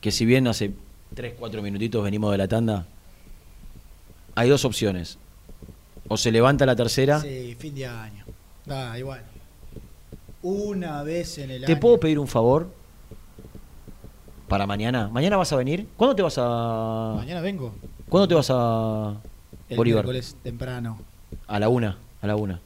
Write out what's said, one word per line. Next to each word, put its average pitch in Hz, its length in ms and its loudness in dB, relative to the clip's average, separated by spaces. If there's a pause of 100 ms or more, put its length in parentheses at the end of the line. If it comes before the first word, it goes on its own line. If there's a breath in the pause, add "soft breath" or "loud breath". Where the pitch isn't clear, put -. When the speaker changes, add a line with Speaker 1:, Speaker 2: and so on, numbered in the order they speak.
Speaker 1:
que 104 120 0
si - 120 0
bien 127 220 6
hace 107 260 -2 (420)
tres, 120 240 -10
cuatro 110 240 -10
minutitos 104 420 -2
venimos 104 260 0
de 101 80 2
la 95 100 2
tanda, 110 380 0 (1500)
hay 117 120 4
dos 139 160 4
opciones. 101 540 -2 (880)
O 110 100 -2
se 113 140 2
levanta 127 360 6
la 123 100 4
tercera. 131 440 2
Speaker 2:
Sí, 127 380 -10
fin 151 160 -14
de 135 120 -10
año. 110 380 -14 (420)
Da, 131 320 -8
igual. 131 240 -10 (1200)
Una 185 600 -4
vez 170 360 -6
en 139 120 -10
el 127 140 -10
Speaker 1:
¿Te 151 80 4
Speaker 2:
año. 151 80 4
Speaker 1:
puedo 233 180 8
pedir 156 200 4
un 143 100 -2
favor? 131 400 4 (1800)
Para 98 200 0
mañana. 107 420 0
¿Mañana 147 280 2
vas 175 160 2
a 147 40 2
venir? 147 400 -2
¿Cuándo 254 200 4
te 196 60 2
vas 160 160 0
a 113 760 0
Speaker 2:
Mañana 165 260 -6
vengo. 156 320 -6 (340)
Speaker 1:
¿Cuándo 190 200 6
te 170 60 4
vas 147 160 4
a 110 680 0 (520)
Speaker 2:
El 120 80 -6
Speaker 1:
Bolívar? 113 280 4
Speaker 2:
miércoles 127 380 -6
temprano. 120 560 -8 (500)
Speaker 1:
A 104 100 -2
la 107 100 4
una, 117 300 2 (240)
a 101 40 -4
la 104 100 0
una. 95 300 -4